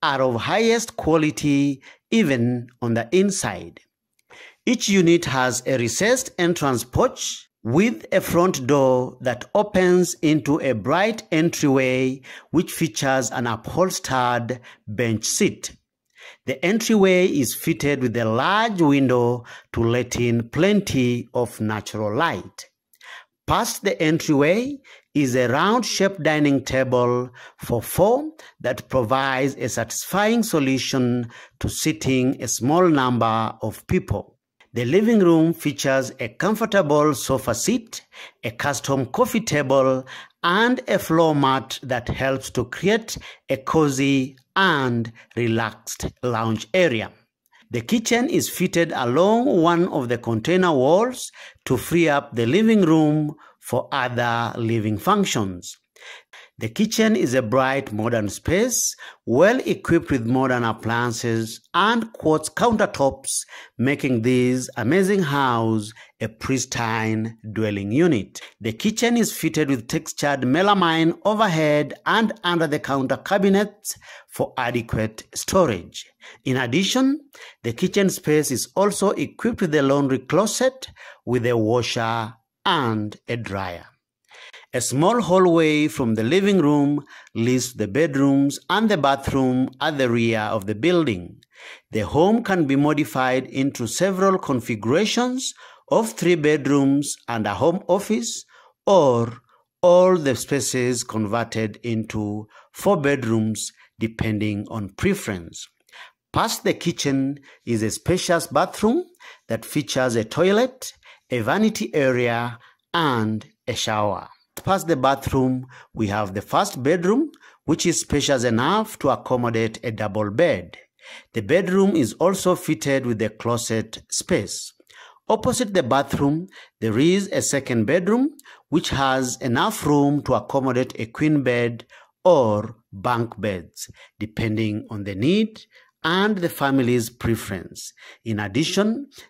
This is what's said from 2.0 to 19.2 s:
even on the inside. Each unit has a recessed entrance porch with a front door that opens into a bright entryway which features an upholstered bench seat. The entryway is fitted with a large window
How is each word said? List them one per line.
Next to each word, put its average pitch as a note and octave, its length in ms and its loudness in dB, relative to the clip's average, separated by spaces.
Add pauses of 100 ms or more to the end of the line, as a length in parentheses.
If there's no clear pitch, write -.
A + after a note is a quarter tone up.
even B2 560 2 (120)
on A#2 140 0
the A2+ 180 -2
inside. B2+ 680 -2 (880)
Each A#3+ 200 0
unit E3+ 380 4
has B2+ 400 -2
a C3+ 140 0
recessed G3+ 580 0
entrance D#3 460 0
porch - 640 -2 (140)
with G3 480 0
a F#3+ 100 2
front E3+ 460 0
door C3 540 2
that B2 240 -4 (100)
opens F#3 640 2
into D#3 400 2
a C3+ 120 2
bright E3 580 -2
entryway C3+ 880 2 (300)
which E3+ 200 0
features C3+ 600 -2
an B2 160 -4
upholstered B2 1120 -2 (260)
bench A2 380 -2
seat. - 500 -4 (720)
The - 200 -6
entryway F#3+ 640 4
is C3 280 0
fitted D3 460 -2
with A#2 160 0
a A#2 80 0
large F3+ 560 0
window B2 640 2 (280)